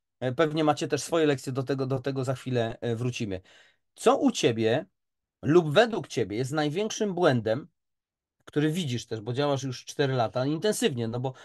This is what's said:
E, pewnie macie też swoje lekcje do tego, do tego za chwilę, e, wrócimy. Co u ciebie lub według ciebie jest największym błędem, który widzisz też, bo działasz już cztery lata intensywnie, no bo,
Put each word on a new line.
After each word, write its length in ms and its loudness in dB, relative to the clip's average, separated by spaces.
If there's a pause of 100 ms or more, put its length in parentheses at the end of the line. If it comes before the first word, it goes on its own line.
(200)
E, 120 -2
pewnie 320 0
macie 240 2
też 140 -2
swoje 240 2
lekcje 260 0
do 100 -2
tego, 240 -2
do 140 -2
tego 240 -4
za 100 -2
chwilę, 460 -2
e, 160 -2
wrócimy. 440 -4 (540)
Co 240 4
u 120 2
ciebie 560 2 (560)
lub 320 4
według 340 4
ciebie 280 -4
jest 160 -4
największym 640 -2
błędem, 540 2 (760)
który 280 0
widzisz 340 -4
też, 140 -6
bo 120 -6
działasz 300 0
już 220 -8
cztery 300 0
lata 320 0
intensywnie, 600 0
no 120 -4
bo, 120 -4 (120)